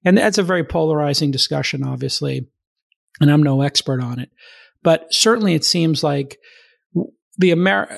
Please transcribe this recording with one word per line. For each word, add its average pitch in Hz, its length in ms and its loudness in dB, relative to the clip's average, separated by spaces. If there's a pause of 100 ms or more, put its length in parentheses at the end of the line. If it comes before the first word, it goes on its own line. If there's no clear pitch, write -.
and 185 140 4
that's 214 200 2
a 202 40 0
very 175 200 -2
polarizing 151 680 -2
discussion, 135 520 -4
obviously, 135 640 -6 (720)
and 147 120 4
I'm 151 100 4
no 139 200 2
expert 135 400 -2
on 120 160 -8
it. 127 120 -12 (520)
But - 320 2
certainly 220 400 2
it 151 100 0
seems 160 400 0
like 143 340 -4 (560)
w-, - 160 -4 (280)
the 185 120 4
Amer-, 190 480 2